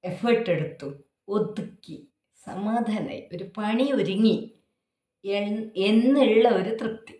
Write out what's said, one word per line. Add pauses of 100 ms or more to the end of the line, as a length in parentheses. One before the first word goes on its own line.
എഫേർട്ട്
എടുത്തു, (400)
ഒതുക്കി, (500)
സമാധാനായി,
ഒരു
പണി
ഒരുങ്ങി (880)
എൻ-,
എന്നുള്ള
ഒരു
തൃപ്തി.